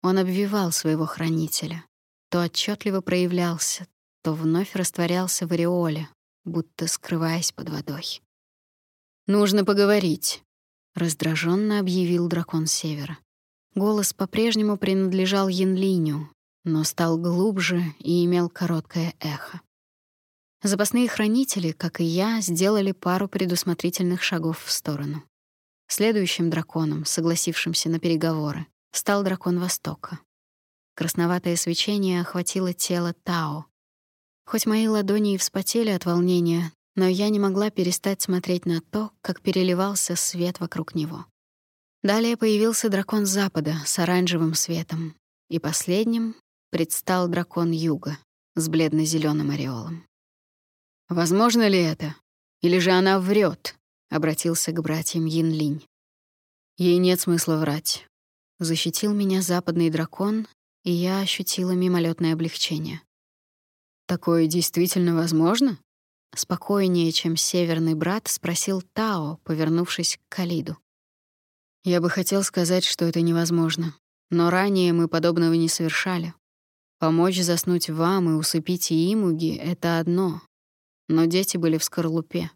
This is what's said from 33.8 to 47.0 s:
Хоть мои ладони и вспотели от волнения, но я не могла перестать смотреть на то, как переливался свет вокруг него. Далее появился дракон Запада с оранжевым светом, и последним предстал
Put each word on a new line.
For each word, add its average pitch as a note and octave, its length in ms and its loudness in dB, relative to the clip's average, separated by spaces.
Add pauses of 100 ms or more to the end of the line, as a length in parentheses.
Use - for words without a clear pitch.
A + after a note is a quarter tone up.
Хоть - 200 -2
мои A3 200 2
ладони G#3 480 2
и F#3+ 40 -4
вспотели A3 520 -2
от F#3 140 -2
волнения, F3 680 2 (220)
но F#3 140 4
я F#3+ 200 2
не G#3 120 2
могла G3 300 0
перестать F#3+ 520 -2
смотреть F3+ 420 -2
на E3+ 160 0
то, G#3+ 300 -6 (100)
как - 200 -6
переливался F#3 760 0
свет F3 460 -2
вокруг E3 340 -6
него. D#3+ 320 -6 (760)
Далее A3+ 320 2
появился A3 520 2
дракон G3 380 0
Запада F#3+ 580 0
с - 140 -2
оранжевым E3+ 560 2
светом, E3 640 -4 (320)
и E3 100 -2
последним A3 760 -2 (340)
предстал F3+ 560 -2